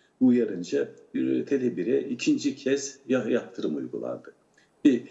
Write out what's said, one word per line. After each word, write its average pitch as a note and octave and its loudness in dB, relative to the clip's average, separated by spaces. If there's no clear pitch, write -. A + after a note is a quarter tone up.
uyarınca, A#2+ 2
e, C3 0
Tele B2+ -2
bir'e B2 0
ikinci C3+ 0
kez - -2
ya-, B2 0
yaptırım - -2
uygulandı. B1 -8
Bir, B2 6